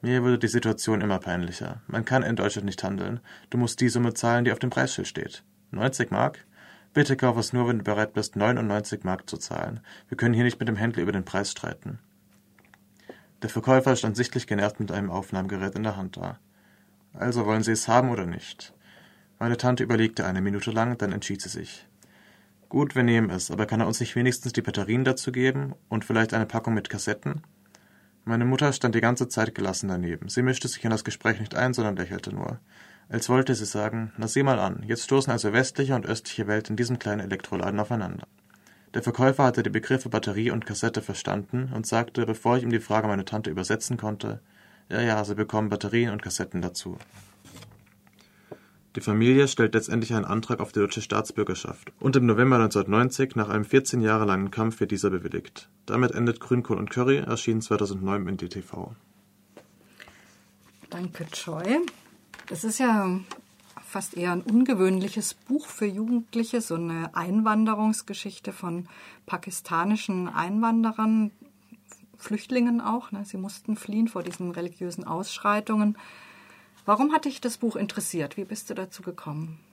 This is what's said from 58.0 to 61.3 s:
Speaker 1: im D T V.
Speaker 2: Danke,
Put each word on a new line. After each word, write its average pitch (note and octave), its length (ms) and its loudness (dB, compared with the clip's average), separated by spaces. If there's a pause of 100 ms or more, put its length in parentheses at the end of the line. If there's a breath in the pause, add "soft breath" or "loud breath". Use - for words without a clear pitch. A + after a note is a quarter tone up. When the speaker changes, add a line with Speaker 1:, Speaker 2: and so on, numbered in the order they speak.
Speaker 1:
im F#2+ 100 -4
D F2 120 -8
T F#2+ 120 -10
V. F2+ 340 -12 (2000 loud breath)
Speaker 2:
Danke, F3 400 -8